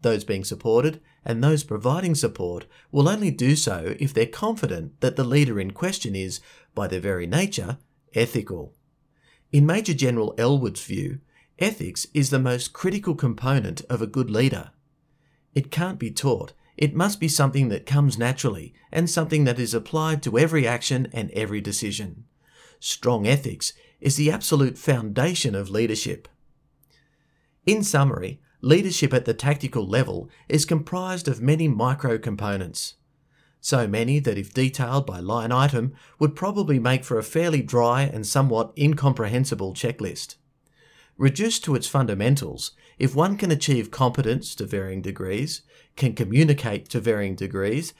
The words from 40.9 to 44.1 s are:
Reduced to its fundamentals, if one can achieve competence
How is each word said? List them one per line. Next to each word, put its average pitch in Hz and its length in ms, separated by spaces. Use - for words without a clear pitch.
Reduced 143 480
to 151 100
its - 140
fundamentals, 110 840
if 131 160
one 190 200
can 196 140
achieve 143 400
competence 127 640